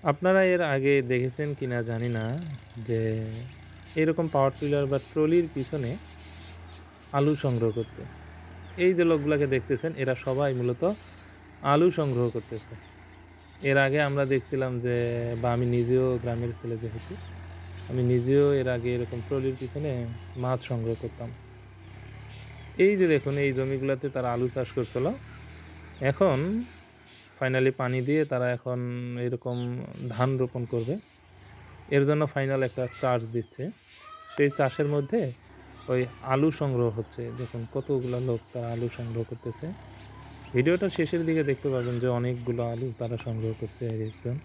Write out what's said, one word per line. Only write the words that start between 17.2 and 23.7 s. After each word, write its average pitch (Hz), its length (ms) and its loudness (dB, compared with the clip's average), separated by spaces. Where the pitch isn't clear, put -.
আমি 127 120 0
নিজেও 135 340 6
এর 127 160 0
আগে 120 200 -2
এরকম 120 300 -4
ট্রলির 135 340 -2
পিছনে 147 300 -4
মাছ 127 160 0
সংগ্রহ 113 320 0
করতাম। 117 260 -8
এই 202 160 8
যে 180 140 8
দেখুন, 139 200 2
এই 139 140 4
জমিগুলাতে 135 560 0